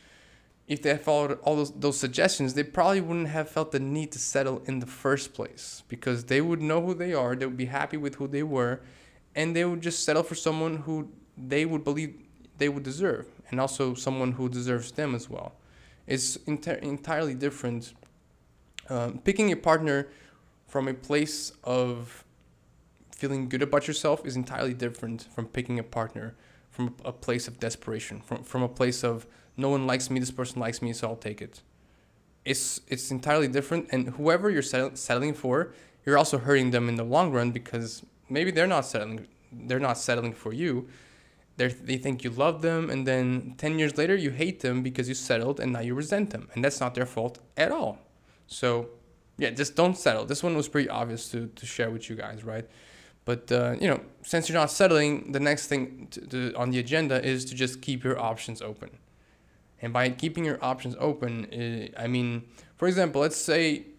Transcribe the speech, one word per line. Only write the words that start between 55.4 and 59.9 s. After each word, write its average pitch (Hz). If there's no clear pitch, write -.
thing 127
to, -
to, 127
on 123
the 127
agenda 135
is 131
to 127
just 127
keep 127
your 131
options 113
open. 104
And 117